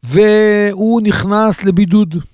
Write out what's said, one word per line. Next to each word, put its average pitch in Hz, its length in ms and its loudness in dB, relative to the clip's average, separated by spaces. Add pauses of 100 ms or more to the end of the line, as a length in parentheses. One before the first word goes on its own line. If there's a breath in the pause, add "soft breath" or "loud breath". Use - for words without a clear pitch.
והוא 208 960 0
נכנס 208 640 -2
לבידוד. 190 500 0 (200)